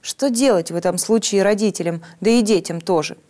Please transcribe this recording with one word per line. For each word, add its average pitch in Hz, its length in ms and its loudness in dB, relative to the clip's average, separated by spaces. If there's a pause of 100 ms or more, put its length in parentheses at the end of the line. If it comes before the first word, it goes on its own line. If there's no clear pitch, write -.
Что - 280 -4
делать 226 420 2
в 165 40 -8
этом 175 220 -2
случае 202 460 0
родителям, 196 580 0 (180)
да 208 120 2
и 240 100 4
детям 175 400 0
тоже? 165 340 -2 (140)